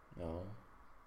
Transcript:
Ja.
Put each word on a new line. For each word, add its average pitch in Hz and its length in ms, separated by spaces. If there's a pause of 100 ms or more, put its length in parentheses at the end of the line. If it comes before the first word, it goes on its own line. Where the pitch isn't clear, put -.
(200)
Ja. 85 260 (600)